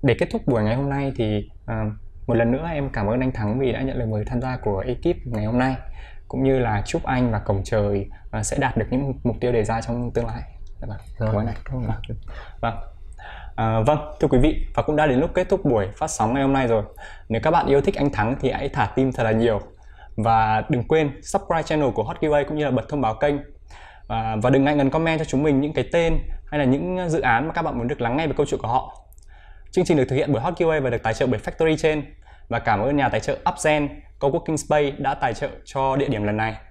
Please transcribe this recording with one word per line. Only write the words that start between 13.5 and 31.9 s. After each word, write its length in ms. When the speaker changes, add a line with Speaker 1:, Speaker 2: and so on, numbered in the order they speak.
Speaker 1:
À, 300
vâng, 120
thưa 80
quý 100
vị, 360
và 80
cũng 140
đã 100
đến 140
lúc 140
kết 140
thúc 160
buổi 320
phát 120
sóng 260
ngày 80
hôm 100
nay 140
rồi. 180
Nếu 160
các 60
bạn 160
yêu 140
thích 160
anh 160
Thắng 280
thì 100
hãy 180
thả 180
tim 260
thật 100
là 100
nhiều. 280
Và 520
đừng 200
quên 220
subscribe 400
channel 280
của 120
Hot 180
Q 120
A 160
cũng 80
như 80
là 60
bật 180
thông 120
báo 140
kênh. 200
À, 340
và 80
đừng 140
ngại 120
ngần 140
comment 280
cho 60
chúng 180
mình 180
những 120
cái 200
tên 260
hay 120
là 60
những 440
dự 120
án 260
mà 60
các 100
bạn 160
muốn 100
được 120
lắng 160
nghe 100
về 100
câu 100
chuyện 140
của 80
họ. 360
Chương 140
trình 120
được 120
thực 80
hiện 160
bởi 100
Hot 120
Q 160
A 100
và 100
được 120
tài 120
trợ 120
bởi 140
Factory 360
Chain. 260